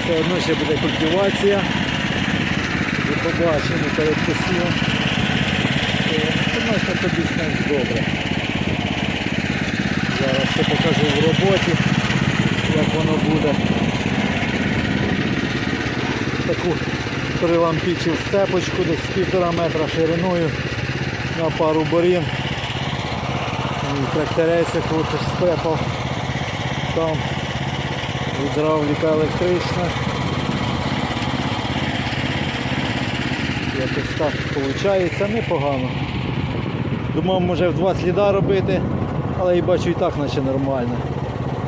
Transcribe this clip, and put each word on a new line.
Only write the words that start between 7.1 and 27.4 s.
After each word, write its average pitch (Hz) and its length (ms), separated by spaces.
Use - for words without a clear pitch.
добре. 135 360
Зараз - 300
ще - 120
покажу 151 440
в 156 100
роботі, 185 460
як 151 180
воно 156 240
буде. 151 240
Таку 170 280
прилампічив 165 760
сцепочку 185 600
десь - 260
півтора 180 360
метра 160 460
шириною 170 540
на 160 120
пару 156 400
борін. 170 320
І 139 320
тракторець, 160 600
як 156 100
от 151 60
сцепав. 160 720
Там 160 220